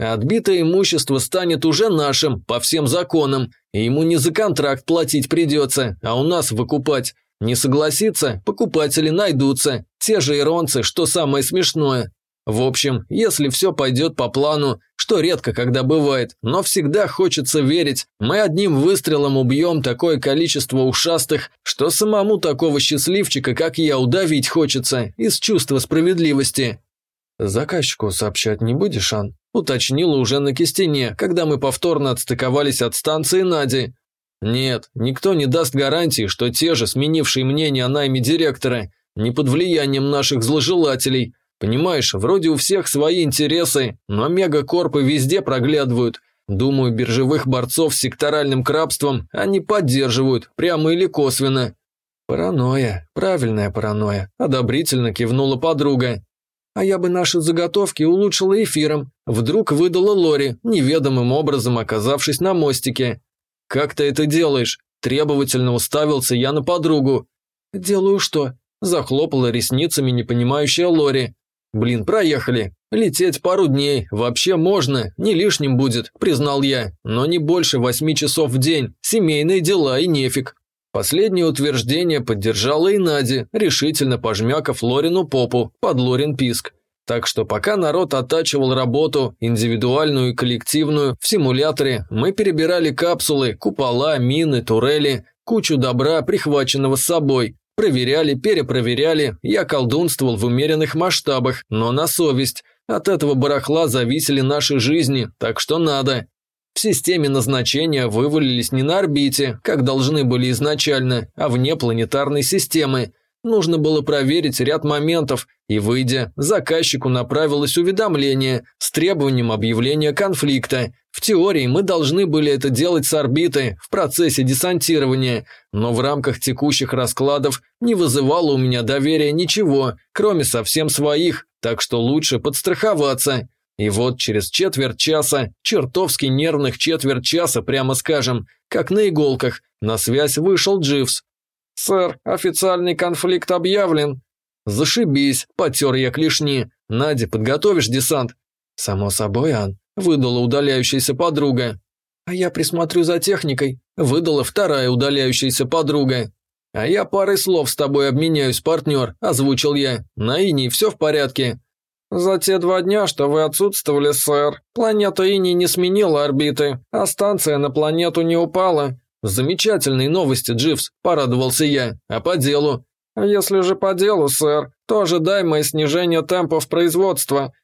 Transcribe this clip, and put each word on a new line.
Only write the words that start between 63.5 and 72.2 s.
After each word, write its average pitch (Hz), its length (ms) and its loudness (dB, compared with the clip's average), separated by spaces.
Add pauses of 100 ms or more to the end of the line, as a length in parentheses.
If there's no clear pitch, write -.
«Как 143 280 -2
ты 147 100 0
это 143 200 0
делаешь?» 147 540 0 (220)
требовательно 135 720 0
уставился 143 640 0
я 127 180 0
на 147 100 -2
подругу. 151 640 0 (460)
«Делаю 196 460 0
что?» 139 340 -2 (280)
захлопала 143 720 0
ресницами 131 600 0
непонимающая 127 760 0
Лори. 139 460 2 (400)
«Блин, 113 320 0
проехали. 131 680 0 (180)